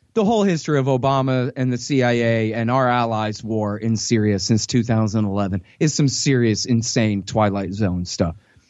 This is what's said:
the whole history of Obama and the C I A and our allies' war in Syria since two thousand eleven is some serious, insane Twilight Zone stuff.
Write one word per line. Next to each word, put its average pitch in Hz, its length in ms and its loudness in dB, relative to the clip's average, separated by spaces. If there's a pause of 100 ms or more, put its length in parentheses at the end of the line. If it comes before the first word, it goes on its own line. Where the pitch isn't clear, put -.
(140)
the 220 100 2
whole 208 200 2
history 160 340 0
of 131 80 0
Obama 135 680 2
and 127 160 0
the 120 60 -2
C 127 260 0
I 120 80 2
A 113 400 2
and 113 180 -2
our 127 180 2
allies' 113 540 0
war 107 340 -2
in 113 200 -2
Syria 107 420 0
since 107 280 0
two 120 180 0
thousand 110 400 0
eleven 98 380 -2 (180)
is 151 120 0
some 156 160 2
serious, 120 560 0
insane 110 600 0
Twilight 101 480 -2
Zone 92 320 -2
stuff. 85 320 -4 (340)